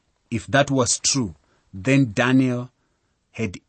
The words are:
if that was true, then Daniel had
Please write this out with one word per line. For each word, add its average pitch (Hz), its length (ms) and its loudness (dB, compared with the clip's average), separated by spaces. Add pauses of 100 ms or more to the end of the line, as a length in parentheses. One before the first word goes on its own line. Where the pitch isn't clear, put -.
(300)
if 110 160 -6
that 139 240 2
was 135 280 0
true, 107 360 -2 (380)
then 127 400 2
Daniel 127 580 0 (640)
had 107 360 -6